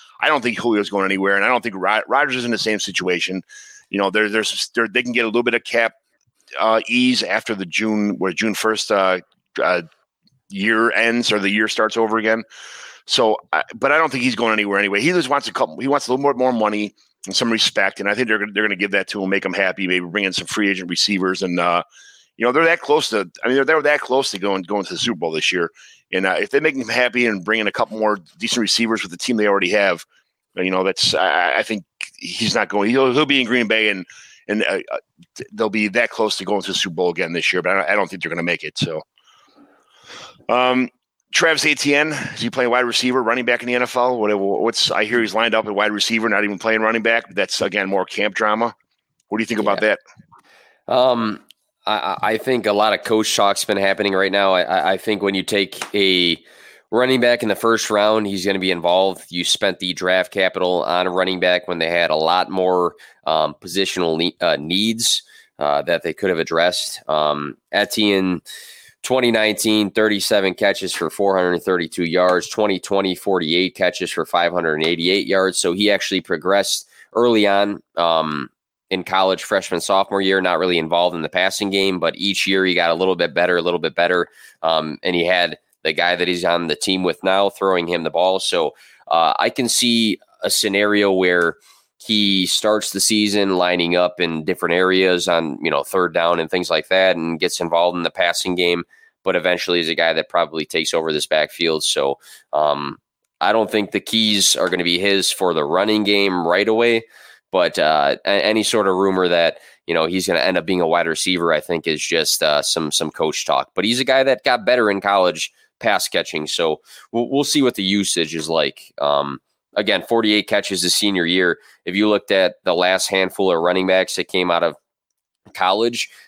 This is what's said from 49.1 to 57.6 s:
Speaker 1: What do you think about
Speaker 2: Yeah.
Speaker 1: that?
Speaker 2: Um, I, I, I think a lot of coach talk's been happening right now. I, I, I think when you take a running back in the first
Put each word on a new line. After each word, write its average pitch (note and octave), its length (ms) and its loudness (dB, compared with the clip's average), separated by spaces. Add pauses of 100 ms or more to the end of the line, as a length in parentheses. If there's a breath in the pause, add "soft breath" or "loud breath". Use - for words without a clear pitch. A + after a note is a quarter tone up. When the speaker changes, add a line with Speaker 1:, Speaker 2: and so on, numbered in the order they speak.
Speaker 1:
What G#2 80 -4
do A2 60 -2
you G#2+ 40 -6
think A#2 140 -2
about G2+ 220 0
Speaker 2:
Yeah. G#2+ 140 4 (920 soft breath)
Speaker 1:
that? - 40 -4
Speaker 2:
Um, B2 480 0 (460)
I, G#2+ 60 0 (280)
I, G#2+ 120 0
I A2 60 0
think A#2+ 280 -2
a G#2 60 4
lot G#2 200 2
of F#2+ 120 -2
coach A2 300 0
talk's G2+ 300 2
been G#2 120 -2
happening G2 360 0
right F#2+ 200 0
now. G2 200 2
I, F2+ 100 4
I, F2 300 0
I G2 40 -2
think G2+ 260 -4
when G2 140 0
you F#2+ 80 -2
take G2+ 380 -2 (120)
a F2+ 420 2 (540 loud breath)
running B2+ 300 2
back A#2+ 240 2
in A2 40 0
the G2+ 60 2
first A2+ 360 0